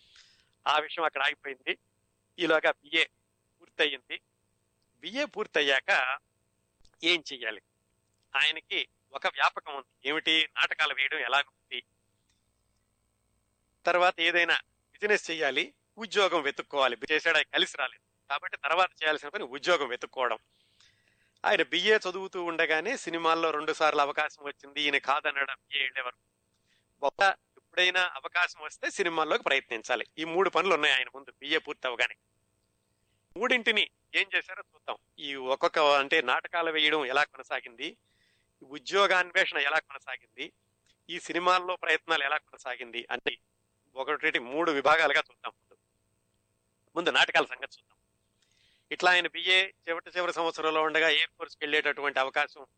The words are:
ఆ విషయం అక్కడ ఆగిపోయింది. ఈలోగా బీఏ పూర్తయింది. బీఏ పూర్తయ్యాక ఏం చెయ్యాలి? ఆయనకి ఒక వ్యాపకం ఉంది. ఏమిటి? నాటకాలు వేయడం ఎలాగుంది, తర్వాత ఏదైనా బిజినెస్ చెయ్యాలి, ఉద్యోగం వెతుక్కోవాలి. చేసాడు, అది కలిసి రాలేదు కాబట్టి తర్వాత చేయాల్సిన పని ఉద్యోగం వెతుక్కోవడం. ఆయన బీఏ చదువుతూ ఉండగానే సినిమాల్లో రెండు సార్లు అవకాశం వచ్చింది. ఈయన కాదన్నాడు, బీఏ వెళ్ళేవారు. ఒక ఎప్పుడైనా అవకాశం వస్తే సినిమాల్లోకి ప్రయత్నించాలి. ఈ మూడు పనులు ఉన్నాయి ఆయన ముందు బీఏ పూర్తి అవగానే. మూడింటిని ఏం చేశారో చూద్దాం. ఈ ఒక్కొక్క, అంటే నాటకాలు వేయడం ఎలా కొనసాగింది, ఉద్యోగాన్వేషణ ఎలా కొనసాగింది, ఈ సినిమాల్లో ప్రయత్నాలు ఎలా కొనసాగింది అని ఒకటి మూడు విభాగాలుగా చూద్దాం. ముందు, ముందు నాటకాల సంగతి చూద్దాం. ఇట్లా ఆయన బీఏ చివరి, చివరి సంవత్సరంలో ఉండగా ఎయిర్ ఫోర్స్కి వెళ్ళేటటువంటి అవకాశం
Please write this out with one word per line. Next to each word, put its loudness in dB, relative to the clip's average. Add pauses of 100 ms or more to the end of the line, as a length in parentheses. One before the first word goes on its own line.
(680)
ఆ 2
విషయం -2
అక్కడ 0
ఆగిపోయింది. -4 (600)
ఈలోగా 2
బీఏ -2 (560)
పూర్తయింది. -4 (800)
బీఏ -6
పూర్తయ్యాక 0 (840)
ఏం 2
చెయ్యాలి? -8 (760)
ఆయనకి -2 (240)
ఒక -6
వ్యాపకం -2
ఉంది. -12
ఏమిటి? 0
నాటకాలు -2
వేయడం -4
ఎలాగుంది, -4 (2000)
తర్వాత 4
ఏదైనా 2 (380)
బిజినెస్ 0
చెయ్యాలి, -2 (240)
ఉద్యోగం 0
వెతుక్కోవాలి. -2 (160)
చేసాడు, 2
అది 2
కలిసి -2
రాలేదు -10
కాబట్టి -6
తర్వాత 2 (120)
చేయాల్సిన -2
పని -8
ఉద్యోగం 0
వెతుక్కోవడం. -4 (1080)
ఆయన 4
బీఏ 2
చదువుతూ -6
ఉండగానే 0
సినిమాల్లో 0
రెండు -2
సార్లు 2
అవకాశం -2
వచ్చింది. -10
ఈయన 2
కాదన్నాడు, -2
బీఏ -6
వెళ్ళేవారు. -6 (880)
ఒక 2 (200)
ఎప్పుడైనా 0
అవకాశం -2
వస్తే -10
సినిమాల్లోకి 0
ప్రయత్నించాలి. -2 (120)
ఈ -6
మూడు 0
పనులు 2
ఉన్నాయి 2
ఆయన 0
ముందు -18 (100)
బీఏ 0
పూర్తి -8
అవగానే. -2 (1200)
మూడింటిని 2 (240)
ఏం 2 (100)
చేశారో -8 (120)
చూద్దాం. -10 (220)
ఈ -10
ఒక్కొక్క, -2
అంటే 4
నాటకాలు -2
వేయడం 2
ఎలా 2
కొనసాగింది, -8 (640)
ఉద్యోగాన్వేషణ 0
ఎలా 2
కొనసాగింది, -10 (580)
ఈ -8
సినిమాల్లో 0
ప్రయత్నాలు 0
ఎలా -2
కొనసాగింది -10
అని -6 (560)
ఒకటి -2
మూడు -2
విభాగాలుగా 4
చూద్దాం. -6
ముందు, -20 (1200)
ముందు -2
నాటకాల 4
సంగతి -12
చూద్దాం. -20 (960)
ఇట్లా 4
ఆయన 6
బీఏ 2
చివరి, -8
చివరి 0
సంవత్సరంలో 0
ఉండగా 2
ఎయిర్ 2
ఫోర్స్కి -12
వెళ్ళేటటువంటి 0
అవకాశం -2 (120)